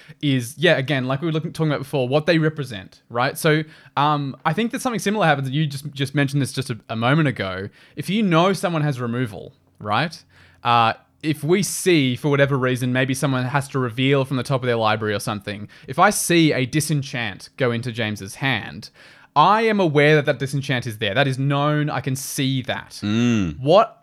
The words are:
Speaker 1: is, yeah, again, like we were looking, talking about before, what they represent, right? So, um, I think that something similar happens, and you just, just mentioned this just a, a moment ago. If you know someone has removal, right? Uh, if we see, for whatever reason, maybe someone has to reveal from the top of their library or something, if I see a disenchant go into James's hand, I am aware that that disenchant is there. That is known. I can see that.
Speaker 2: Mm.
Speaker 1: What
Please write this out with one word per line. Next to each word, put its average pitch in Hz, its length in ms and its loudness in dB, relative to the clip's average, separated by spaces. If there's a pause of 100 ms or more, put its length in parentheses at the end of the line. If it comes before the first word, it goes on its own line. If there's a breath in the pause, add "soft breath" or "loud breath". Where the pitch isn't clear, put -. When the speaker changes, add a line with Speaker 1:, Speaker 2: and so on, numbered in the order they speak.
(200 loud breath)
Speaker 1:
is, 131 380 0
yeah, 156 180 4
again, 131 320 -2
like 135 140 -2
we 170 40 -4
were 160 60 -2
looking, 160 200 -4
talking 156 200 0
about 120 80 -2
before, 135 260 -2
what 151 200 0
they 170 120 4
represent, 139 680 -4
right? 127 300 -2
So, 156 240 2 (340 loud breath)
um, 143 480 0
I 160 80 2
think 226 200 -2
that 262 100 -6
something 233 180 -2
similar 202 260 0
happens, 139 220 2
and 131 80 -4
you 156 100 0
just, 143 260 -8
just 135 220 -4
mentioned 143 280 0
this 123 100 -4
just - 180 -4
a, 110 80 -8 (100)
a 117 80 -8
moment 139 320 4
ago. 98 400 -4 (280 soft breath)
If 165 140 -6
you 220 120 0
know 180 300 4
someone 175 300 -2
has 139 180 -2
removal, 117 540 -6 (260)
right? 110 420 -2 (400 soft breath)
Uh, 117 300 4 (280)
if 151 220 -4
we 180 220 2
see, 143 500 2
for 151 140 -4
whatever 139 280 4
reason, 127 360 0
maybe 131 200 0
someone 131 340 0
has 135 240 -2
to 135 100 -2
reveal 131 440 0
from 135 120 -4
the 120 80 -2
top 131 180 -2
of 127 60 -4
their 117 80 2
library 107 380 0
or 101 40 -2
something, 104 480 -8 (220 loud breath)
if 135 100 -4
I 190 120 6
see 165 420 2
a 127 120 -2
disenchant 131 920 -4
go 123 160 0
into 117 180 -4
James's 107 460 -6
hand, 113 540 -6 (440 soft breath)
I 196 280 4
am 214 180 2
aware 151 340 4
that 147 120 2
that 139 120 0
disenchant 135 480 -4
is 107 120 -8
there. 101 160 -2
That 135 120 4
is 131 140 -2
known. 143 500 0
I 127 120 -4
can 131 120 -4
see 131 480 -2
that. - 400 -8
Speaker 2:
Mm. 104 560 0
Speaker 1:
What 170 440 4